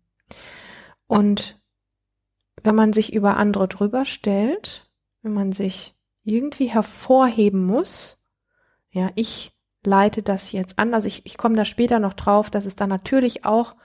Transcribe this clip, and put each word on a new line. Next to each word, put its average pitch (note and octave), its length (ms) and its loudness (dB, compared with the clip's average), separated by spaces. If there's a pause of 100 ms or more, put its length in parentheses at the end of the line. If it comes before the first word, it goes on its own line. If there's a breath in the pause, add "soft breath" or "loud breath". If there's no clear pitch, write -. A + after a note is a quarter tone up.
(1080 loud breath)
Und G#3 540 0 (1000)
wenn G#3+ 120 2
man A3 180 4
sich G#3+ 200 0
über G3+ 240 2
andere G3+ 320 2
drüber G#3+ 360 -2
stellt, A3 840 -4 (320)
wenn G#3+ 100 -6
man G3 200 -2
sich F#3+ 420 -8 (300)
irgendwie B3+ 420 -2
hervorheben A3 960 2
muss, A#3 540 -2 (720)
ja, F#3 240 -2
ich - 380 -6 (320)
leite G3+ 380 2
das G3 300 -4
jetzt F#3 260 -6
an, A#3 160 0
also G#3+ 140 0
ich, - 160 -12
ich - 120 -18
komme A3+ 200 0
da G#3+ 80 2
später A#3 340 0
noch G3+ 140 0
drauf, G#3 380 2
dass G3+ 160 -4
es F#3+ 100 -10
da G3+ 100 -2
natürlich A#3 580 0
auch A3+ 300 0 (100)